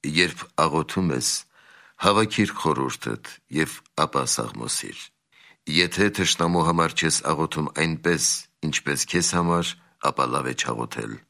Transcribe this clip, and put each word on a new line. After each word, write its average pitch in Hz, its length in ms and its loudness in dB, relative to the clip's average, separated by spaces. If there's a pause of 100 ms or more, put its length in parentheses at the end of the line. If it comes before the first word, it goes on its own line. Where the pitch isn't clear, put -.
Երբ 85 360 2 (160)
աղոթում 80 540 2
ես, 64 200 0 (720)
հավաքիր 104 540 4
խորհուրդդ 65 800 -4 (180)
և 78 200 0 (260)
ապա 71 280 0
սաղմոսիր։ - 760 -6 (680)
Եթե 87 440 4
թշնամու 85 520 2
համար 82 300 2
չես 78 300 2
աղոթում 78 500 -2
այնպես, 80 520 0 (340)
ինչպես 71 440 -2
քեզ 87 260 0
համար, 85 460 0 (240)
ապա - 260 0
լավ 64 220 -2
է 64 80 -4
չաղոթել։ 57 580 -6 (160)